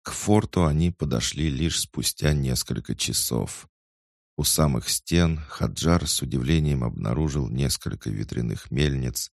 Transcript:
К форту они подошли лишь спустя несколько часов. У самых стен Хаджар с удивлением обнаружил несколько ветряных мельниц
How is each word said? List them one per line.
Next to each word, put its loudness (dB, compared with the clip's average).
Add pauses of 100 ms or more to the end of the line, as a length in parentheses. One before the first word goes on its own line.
К -12
форту 2
они 4
подошли -2
лишь -2
спустя -2
несколько -2
часов. -4 (720)
У -2
самых 2
стен 2
Хаджар 0
с -2
удивлением 2
обнаружил -2
несколько -2
ветряных -4
мельниц 0